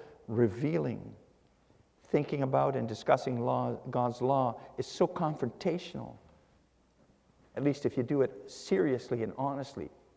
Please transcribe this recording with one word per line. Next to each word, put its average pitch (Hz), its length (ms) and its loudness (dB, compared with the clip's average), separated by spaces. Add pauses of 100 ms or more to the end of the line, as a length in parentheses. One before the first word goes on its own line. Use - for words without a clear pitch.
(280)
revealing. 117 880 0 (880)
Thinking 147 400 0
about 135 320 4
and 117 120 0
discussing 127 540 2
law, 123 320 0 (160)
God's 123 320 0
law 127 380 2 (180)
is 131 80 -4
so - 220 2
confrontational, 156 1080 -4 (1400)
at 127 80 -2
least 143 220 2
if - 120 -2
you 127 60 4
do 139 180 2
it 131 100 2 (180)
seriously 131 760 0
and 101 140 -2
honestly, 135 520 -6 (280)